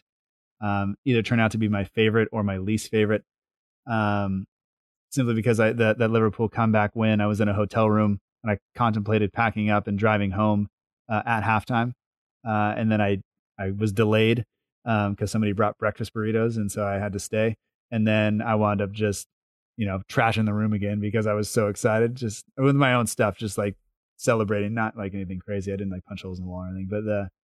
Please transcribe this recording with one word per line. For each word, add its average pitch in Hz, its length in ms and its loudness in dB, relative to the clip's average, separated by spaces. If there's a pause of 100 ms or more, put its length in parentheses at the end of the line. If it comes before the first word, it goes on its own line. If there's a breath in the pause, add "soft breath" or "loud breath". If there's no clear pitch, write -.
(600)
um, 101 340 -2 (100)
either 120 180 2
turned 117 180 2
out 110 100 4
to 110 60 -4
be 110 100 0
my 101 160 0
favorite 110 480 2
or 110 120 -2
my 98 140 -2
least 104 340 -4
favorite. 107 320 2 (640)
Um, 101 560 0 (640)
simply 120 240 0
because 113 260 2
I, 110 140 4
that, 110 240 2
that 113 140 2
Liverpool 110 380 2
comeback 110 460 2
win, 110 260 2
I 104 60 2
was 104 140 0
in 104 80 2
a 101 40 0
hotel 107 360 2
room 107 300 2 (240)
and 113 80 0
I 98 80 0 (160)
contemplated 107 580 0
packing 107 380 0
up 104 160 0
and 101 100 -2
driving 101 340 2
home, 104 360 0 (420)
uh, 107 160 -2
at 113 180 -2
halftime. 117 500 0 (540)
Uh, 104 300 0
and 110 140 2
then 107 100 2
I, 101 160 0 (420)
I 98 120 -4
was 104 200 -2
delayed, 110 520 4 (420)
um, 104 300 0
'cause 104 160 -4
somebody 107 220 0
brought 104 260 0
breakfast 107 340 -4
burritos, 113 440 0
and 101 140 -2
so 104 140 -4
I 98 140 -2
had 101 140 -4
to 98 60 -4
stay. 110 360 -2 (340)
And 110 180 0
then 107 340 2
I 117 140 0
wound 104 260 2
up 101 100 -4
just, 104 360 -4 (480)
you 107 120 -4
know, 95 220 -4
trashing 113 360 2
the 104 80 0
room 107 200 0
again 101 260 -2
because 107 260 -2
I 107 80 0
was 104 160 -2
so 107 180 0
excited, 113 480 0
just 117 300 -8 (120)
with 135 180 4
my 135 180 4
own 120 140 2
stuff, 107 300 0
just, 107 200 -6
like, 104 180 -2 (420)
celebrating, 107 560 0
not, 110 240 -4
like, 98 160 -8
anything 95 260 -8
crazy. 98 320 -6
I 95 40 -4
didn't, 98 160 -6
like, 90 140 -10
punch 98 180 -12
holes 92 160 -10
in 90 60 -10
the 90 60 -10
wall 90 120 -10
or 92 40 -10
anything, 95 220 -10
but, 107 220 -4
uh, 101 140 -2 (180)